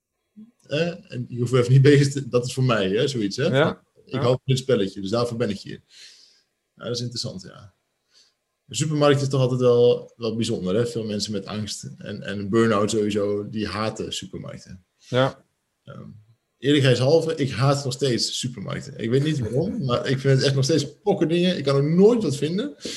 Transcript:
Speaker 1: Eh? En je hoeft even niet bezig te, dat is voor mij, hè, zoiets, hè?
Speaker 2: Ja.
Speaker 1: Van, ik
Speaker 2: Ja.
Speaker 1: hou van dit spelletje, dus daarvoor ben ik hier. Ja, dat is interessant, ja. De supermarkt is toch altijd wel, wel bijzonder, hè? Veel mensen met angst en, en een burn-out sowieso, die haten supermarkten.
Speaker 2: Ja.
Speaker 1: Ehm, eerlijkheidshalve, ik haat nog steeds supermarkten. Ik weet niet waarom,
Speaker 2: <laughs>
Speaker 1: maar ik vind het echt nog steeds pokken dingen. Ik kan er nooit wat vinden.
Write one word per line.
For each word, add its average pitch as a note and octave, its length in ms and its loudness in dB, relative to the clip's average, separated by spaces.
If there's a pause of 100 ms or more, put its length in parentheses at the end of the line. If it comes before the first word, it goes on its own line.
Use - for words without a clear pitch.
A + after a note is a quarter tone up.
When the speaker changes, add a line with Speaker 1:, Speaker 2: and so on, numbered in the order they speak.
(640)
Speaker 1:
Eh? E3 500 -6
En B2 160 -8
je A#2+ 100 -8
hoeft A#2 160 -2
even B2+ 180 4
niet C3+ 100 8
bezig C#3+ 300 6
te, C#3 160 -6
dat B2 180 0
is - 80 -8
voor C3 100 0
mij, A2 240 2
hè, A#2 200 0
zoiets, A2 280 -4
hè? B2+ 80 -2
Speaker 2:
Ja. D3 220 2 (260)
Speaker 1:
Van, - 120 -20
ik - 80 -20
Speaker 2:
Ja. B2+ 80 -4
Speaker 1:
hou A#2+ 100 2
van C3 140 0
dit C3 140 0
spelletje, G2+ 420 -2
dus F#2+ 100 -6
daarvoor A#2 260 -2
ben A2+ 140 -2
ik G2 80 -6
hier. - 240 -16 (920)
Ja, - 100 -18
dat A#2+ 100 -6
is A#2+ 60 -6
interessant, A#2 420 -8
ja. - 340 -20 (880)
De C3+ 100 -16
supermarkt D3 480 2
is C3+ 60 -2
toch C#3 120 0
altijd B2 200 0
wel, A#2+ 560 4
wel A2+ 200 -6
bijzonder, G2+ 380 -2
hè? A#2 120 0
Veel A2 180 -6
mensen G#2 280 -6
met G2 140 -8
angst G#2+ 380 -10 (140)
en, G#2 240 -12
en G2 160 -8
een G2+ 100 -6
burn-out G#2+ 420 2
sowieso, G#2 580 -2
die A2 180 -6
haten G#2+ 460 -6
supermarkten. - 720 -14 (120)
Speaker 2:
Ja. - 480 -2 (400)
Speaker 1:
Ehm, G#2+ 240 -18 (500)
eerlijkheidshalve, C#3 760 2
ik D3 160 -2
haat C3+ 340 0
nog B2+ 80 -4
steeds A#2+ 460 -2
supermarkten. - 600 -10
Ik A2+ 120 -4
weet C#3 140 2
niet D#3 140 -2
waarom, C3+ 420 -4
Speaker 2:
<laughs> C#3+ 40 -4
Speaker 1:
maar A#2+ 240 -2
ik C#3 100 0
vind C#3 180 2
het - 80 2
echt C3+ 100 2
nog C3+ 100 0
steeds D3 380 0
pokken E3+ 260 0
dingen. F3 280 0
Ik C#3 80 -6
kan C#3 120 2
er C#3+ 180 2
nooit G#3+ 280 6
wat C#3 140 -2
vinden. F#3+ 400 -4 (200)